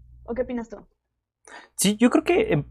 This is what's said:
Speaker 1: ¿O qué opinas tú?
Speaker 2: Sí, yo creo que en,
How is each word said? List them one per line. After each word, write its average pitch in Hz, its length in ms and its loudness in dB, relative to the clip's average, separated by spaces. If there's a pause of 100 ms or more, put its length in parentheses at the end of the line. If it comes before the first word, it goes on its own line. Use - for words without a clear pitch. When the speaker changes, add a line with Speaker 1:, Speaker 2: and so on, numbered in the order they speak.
(240)
Speaker 1:
¿O 240 100 -10
qué 247 80 -4
opinas 247 280 -8
tú? 202 160 -18 (880)
Speaker 2:
Sí, 208 200 0
yo 247 140 4
creo 320 140 2
que - 280 2
en, 156 180 0